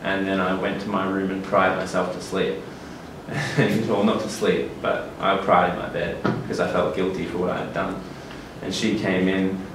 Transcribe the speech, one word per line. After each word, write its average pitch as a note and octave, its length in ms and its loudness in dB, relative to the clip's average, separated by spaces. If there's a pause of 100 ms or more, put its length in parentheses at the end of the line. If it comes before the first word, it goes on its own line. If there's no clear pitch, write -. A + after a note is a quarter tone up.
And G2 240 0
then F#2+ 120 2
I F#2 160 2
went F#2+ 280 -2
to - 60 -4
my F#2+ 180 2
room F#2+ 240 0
and F#2+ 140 -2
cried F#2 320 4
myself - 380 0
to - 60 -8
sleep. - 340 0 (720)
<laughs> - 300 -2 (320)
Well, G2+ 160 2
not - 160 4
to - 80 -4
sleep, - 400 2 (120)
but - 280 -2 (100)
I G2 180 2
cried F2 360 4
in - 60 -4
my - 100 -4
bed E2+ 320 -4 (200)
because - 200 -4
I F2 100 0
felt F2+ 240 2
guilty F#2 300 0
for F#2 140 -4
what F2+ 100 2
I D#2 100 -2
had - 140 -6
done. F#2 280 -4 (600)
And F#2 120 -4
she G#2+ 240 0
came F#2 300 2
in F#2+ 320 2 (160)